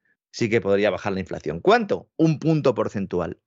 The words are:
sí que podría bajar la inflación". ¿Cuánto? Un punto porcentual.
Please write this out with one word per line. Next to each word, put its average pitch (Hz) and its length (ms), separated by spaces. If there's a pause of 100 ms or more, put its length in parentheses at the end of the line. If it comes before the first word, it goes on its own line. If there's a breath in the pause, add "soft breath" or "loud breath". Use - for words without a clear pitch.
(320)
sí 120 180
que 113 120
podría 101 280
bajar 101 240
la 95 60
inflación". 82 420
¿Cuánto? 202 560
Un 160 220
punto 147 340
porcentual. 95 720